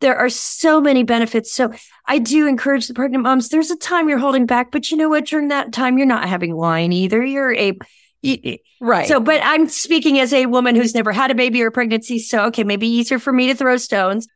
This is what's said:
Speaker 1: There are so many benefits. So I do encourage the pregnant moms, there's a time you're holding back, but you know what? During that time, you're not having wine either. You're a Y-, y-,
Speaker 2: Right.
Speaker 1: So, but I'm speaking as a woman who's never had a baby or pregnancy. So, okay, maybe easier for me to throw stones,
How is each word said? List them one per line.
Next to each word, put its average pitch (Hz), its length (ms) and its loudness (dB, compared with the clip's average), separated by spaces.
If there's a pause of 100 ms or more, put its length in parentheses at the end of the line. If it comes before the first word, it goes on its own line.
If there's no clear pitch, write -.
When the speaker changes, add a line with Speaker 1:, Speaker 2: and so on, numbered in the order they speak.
Speaker 1:
There 262 160 2
are 247 100 2
so 311 540 2
many 269 200 4
benefits. 233 480 0
So 226 220 -2 (340)
I 285 120 0
do 277 280 2
encourage 269 420 0
the 247 60 -14
pregnant 262 280 -2
moms, 254 260 2
there's 311 220 0
a 339 60 -4
time 339 300 -2
you're 285 120 2
holding 262 260 2
back, 247 260 0
but - 200 -4
you 320 80 0
know 311 100 2
what? 302 160 0
During 302 240 -2
that 277 240 -4
time, 254 240 0
you're 269 100 2
not 220 220 0
having 180 260 -4
wine 165 380 0
either. 190 320 0
You're 269 300 -2
a 196 240 -2 (440)
Y-, 269 220 -2
y-, - 140 -8 (220)
Speaker 2:
Right. 220 260 0
Speaker 1:
So, 285 140 2
but 302 240 2
I'm 311 240 2
speaking 311 500 0
as 254 140 0
a 262 140 2
woman 247 280 2
who's 226 200 2
never 220 180 0
had 262 180 0
a 262 40 0
baby 247 280 0
or 226 80 0
pregnancy. 226 480 -2
So, 220 280 -2
okay, 226 180 -2
maybe 202 240 -2
easier 233 300 0
for 269 140 -4
me 254 140 2
to 269 80 0
throw 254 220 0
stones, 208 600 -2